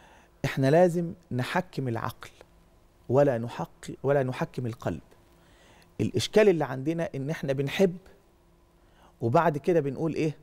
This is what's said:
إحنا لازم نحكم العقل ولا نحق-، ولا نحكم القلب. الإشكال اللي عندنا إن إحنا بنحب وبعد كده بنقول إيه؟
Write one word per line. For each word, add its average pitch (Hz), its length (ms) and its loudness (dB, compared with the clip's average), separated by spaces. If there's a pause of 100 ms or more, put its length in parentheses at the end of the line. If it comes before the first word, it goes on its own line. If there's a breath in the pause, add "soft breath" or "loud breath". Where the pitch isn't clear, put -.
(460 soft breath)
إحنا 135 260 0
لازم 170 420 4 (180)
نحكم 131 560 -4
العقل - 420 -6 (800)
ولا 135 280 4
نحق-، 120 540 -10 (120)
ولا 139 200 2
نحكم 127 420 -6
القلب. 107 360 -6 (1000 soft breath)
الإشكال 202 480 4
اللي 160 160 2
عندنا 131 500 -4
إن 135 140 -6
إحنا 147 240 -4
بنحب 165 440 0 (1200 soft breath)
وبعد 147 360 2
كده 165 220 2
بنقول 143 340 -4
إيه؟ 151 300 -2